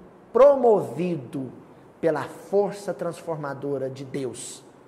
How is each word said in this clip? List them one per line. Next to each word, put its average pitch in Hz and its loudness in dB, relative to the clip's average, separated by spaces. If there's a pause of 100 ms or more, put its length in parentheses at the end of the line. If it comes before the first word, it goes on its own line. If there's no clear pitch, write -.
(320)
promovido 170 4 (480)
pela 151 0
força 190 -2
transformadora 143 -6
de 131 -12
Deus 127 -10 (240)